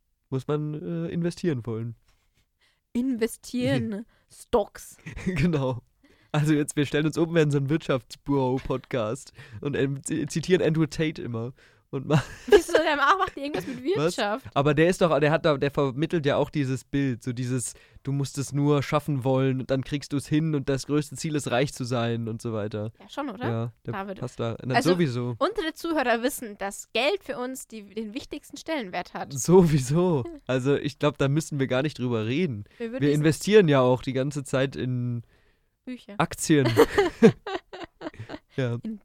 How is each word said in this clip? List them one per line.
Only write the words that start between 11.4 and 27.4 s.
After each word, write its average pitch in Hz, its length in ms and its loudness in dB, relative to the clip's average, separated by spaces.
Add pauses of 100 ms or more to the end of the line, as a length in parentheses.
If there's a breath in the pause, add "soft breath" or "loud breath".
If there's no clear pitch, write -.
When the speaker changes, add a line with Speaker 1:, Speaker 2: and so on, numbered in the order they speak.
Speaker 1:
Und 135 140 -6
ma- 139 160 4 (140)
<laughs> - 100 -20
Speaker 2:
Wieso, 339 280 6
der 320 220 2
macht, 285 220 4
macht 381 180 -4
irgendwas 294 300 -6
mit 247 180 -10 (120)
Speaker 1:
Was? 165 200 0
Speaker 2:
Wirtschaft? 226 380 -4
Speaker 1:
Aber 143 200 2
der 156 140 6
ist 185 120 2
doch, 156 180 4
der 147 140 4
hat 160 120 2
da, 151 140 4
der 143 140 0
vermittelt 147 520 0
ja 135 120 2
auch 151 140 2
dieses 131 340 -2
Bild, 139 400 -2
so 131 80 -4
dieses, 123 420 -4 (300 soft breath)
du 135 80 -4
musst 139 260 -4
es 131 140 -6
nur 143 320 2
schaffen 143 400 -2
wollen, 131 420 2
dann 135 160 0
kriegst - 300 -8
du's 139 160 -4
hin 151 260 0
und 139 140 -4
das 135 180 -2
größte 147 300 -2
Ziel 151 180 -4
ist, 139 160 -4
reich 127 240 0
zu - 80 -8
sein 117 460 -2
und 113 120 -6
so 117 120 -6
weiter. 107 480 -6
Speaker 2:
Ja, - 80 -20
schon, 294 200 -8
oder? 240 200 -6
Speaker 1:
Ja, 117 240 -4 (140)
der 120 80 -6
Speaker 2:
David. 98 260 -8
Speaker 1:
passt - 180 -10
da. 113 260 -4
Na, 127 120 -2
Speaker 2:
Also, 143 160 2
Speaker 1:
sowieso. 123 480 0
Speaker 2:
unsere 320 340 -2
Zuhörer 254 480 0
wissen, 240 360 -6
dass - 340 -10
Geld 294 320 0
für - 140 -8
uns 254 280 -10